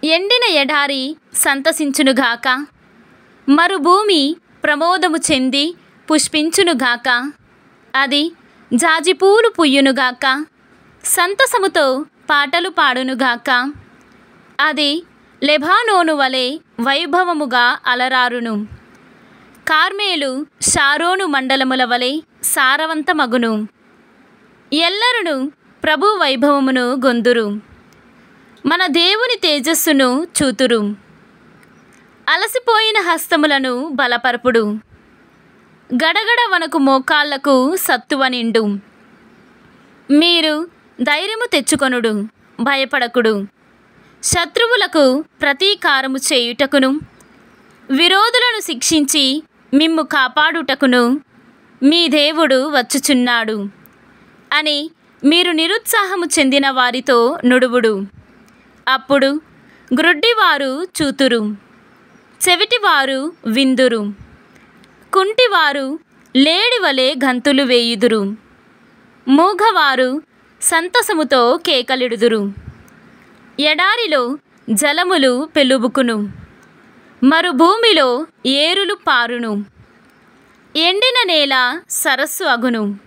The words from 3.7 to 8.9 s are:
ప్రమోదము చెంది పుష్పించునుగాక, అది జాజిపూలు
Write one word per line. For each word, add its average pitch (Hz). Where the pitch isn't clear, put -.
ప్రమోదము 320
చెంది 277
పుష్పించునుగాక, 277
అది 285
జాజిపూలు 339